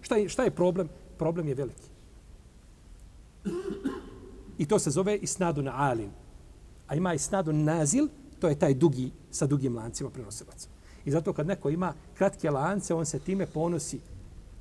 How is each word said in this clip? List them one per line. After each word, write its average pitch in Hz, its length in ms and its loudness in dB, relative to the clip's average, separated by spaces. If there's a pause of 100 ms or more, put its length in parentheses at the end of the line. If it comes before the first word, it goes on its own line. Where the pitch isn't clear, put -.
Šta - 140 0
je, 208 140 4
šta - 140 0
je 196 80 4
problem? 175 380 2 (280)
Problem 165 300 0
je 131 80 0
veliki. 127 340 -6 (2750)
I 160 80 0
to 196 140 4
se 147 120 0
zove 196 260 2
isnadun 147 500 -2
alin. 123 440 0 (760)
A 143 80 -2
ima 180 180 2
isnadun 156 500 2
nazil, 165 440 4 (320)
to 180 80 2
je 147 120 2
taj 143 140 6
dugi, 131 380 4 (200)
sa - 160 0
dugim 131 280 2
lancima 117 340 -6
prenosilaca. - 600 -14 (360)
I 143 60 0
zato 165 220 2
kad 151 140 0
neko 185 220 0
ima 170 240 0 (240)
kratke 190 340 2
lance, 175 420 0
on 165 120 2
se 147 140 -2
time 190 260 0
ponosi. 165 540 -2 (600)